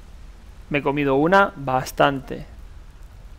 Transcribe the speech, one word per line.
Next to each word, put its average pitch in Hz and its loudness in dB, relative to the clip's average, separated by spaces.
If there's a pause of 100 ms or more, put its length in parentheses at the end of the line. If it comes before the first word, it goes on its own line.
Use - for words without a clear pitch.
(680)
Me 147 0
he 139 0
comido 139 2
una, 180 6
bastante. 135 0 (960)